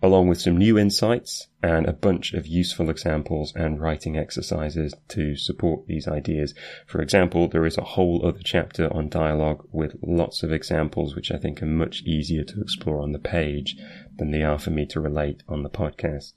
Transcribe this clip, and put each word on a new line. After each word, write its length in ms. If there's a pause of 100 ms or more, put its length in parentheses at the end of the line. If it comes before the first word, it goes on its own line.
along 260
with 120
some 180
new 200
insights 680 (140)
and 240
a 60
bunch 420
of 120
useful 440
examples 640
and 240
writing 380
exercises 760 (140)
to 280
support 500
these 200
ideas. 480 (320)
For 140
example, 480
there 160
is 140
a 60
whole 420
other 160
chapter 500
on 160
dialogue 640
with 300
lots 400
of 100
examples 640
which 160
I 80
think 240
are 40
much 360
easier 420
to 160
explore 400
on 120
the 60
page 580 (400)
than 140
they 120
are 160
for 120
me 160
to 140
relate 480
on 140
the 80
podcast. 680